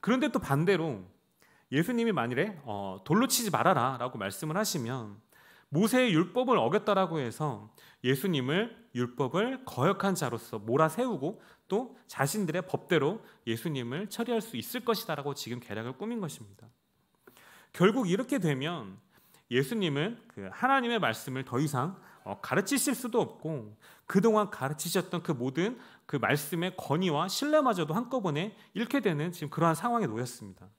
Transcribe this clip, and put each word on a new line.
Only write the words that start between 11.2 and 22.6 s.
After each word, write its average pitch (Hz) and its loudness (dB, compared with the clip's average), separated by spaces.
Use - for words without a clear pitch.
또 233 -4
자신들의 175 0
법대로 165 2
예수님을 131 -4
처리할 233 -2
수 - -10
있을 226 -6
것이다라고 143 -2
지금 123 -8
계략을 113 -8
꾸민 226 -6
것입니다. 113 -12
결국 214 4
이렇게 240 0
되면 143 -2
예수님은 156 0
그 98 -14
하나님의 240 2
말씀을 131 -2
더 120 -4
이상, 147 -2
어, 98 -8
가르치실 226 0